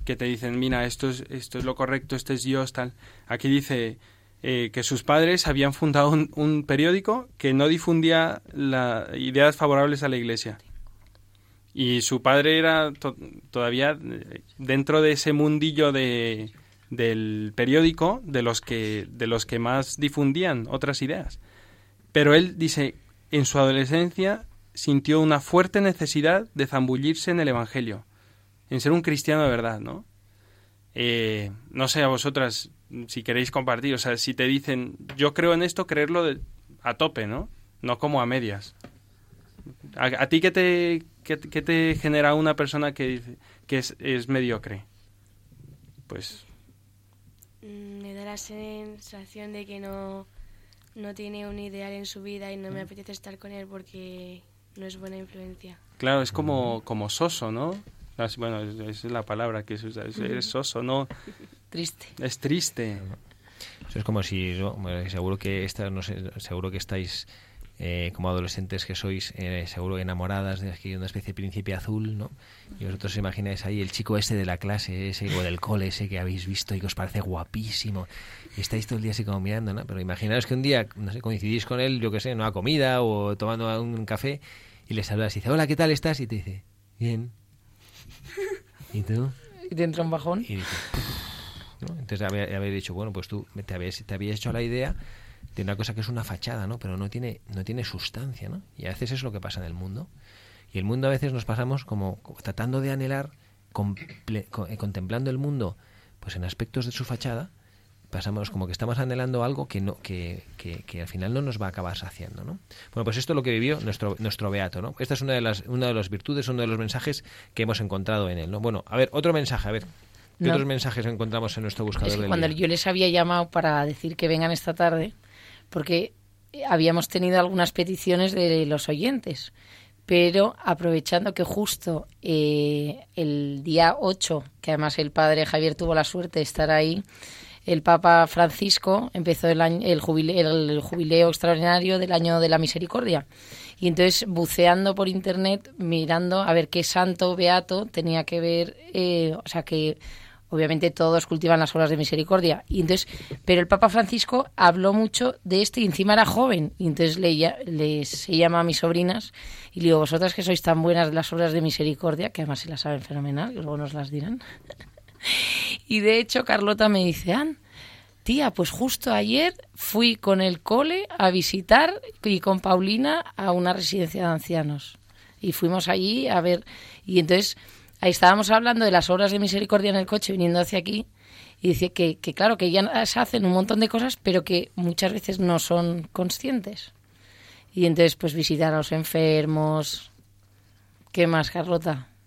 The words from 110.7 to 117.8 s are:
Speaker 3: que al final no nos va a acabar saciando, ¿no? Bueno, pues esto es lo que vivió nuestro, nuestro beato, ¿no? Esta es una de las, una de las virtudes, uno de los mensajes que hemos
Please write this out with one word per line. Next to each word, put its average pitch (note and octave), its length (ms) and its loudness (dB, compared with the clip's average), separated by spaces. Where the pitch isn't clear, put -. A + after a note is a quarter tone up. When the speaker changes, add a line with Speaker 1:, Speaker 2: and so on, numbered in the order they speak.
Speaker 3:
que - 180 -12
al E2+ 60 -8
final F#2 260 -6
no C3+ 80 -2
nos A#2+ 200 -6
va G2+ 40 -4
a F#2+ 40 -4
acabar - 280 -8
saciando, F#2 460 -14
¿no? D#3+ 160 -12
Bueno, A#2 120 -4
pues A2+ 120 -2
esto B2+ 160 -4
es - 20 0
lo C3+ 80 0
que B2+ 80 -2
vivió B2 300 0
nuestro, G#2 380 -4
nuestro G#2+ 300 -4
beato, F#2+ 320 -4
¿no? B2+ 180 -8
Esta C3+ 160 -4
es B2+ 60 -4
una C3+ 120 -2
de B2 80 0
las, G#2+ 260 -2
una B2 200 -2
de A#2+ 60 0
las G2+ 160 -2
virtudes, A#2+ 380 -4
uno B2 140 -2
de A#2 60 0
los A2+ 120 -2
mensajes B2 440 -4
que A2+ 100 0
hemos G#2+ 180 -2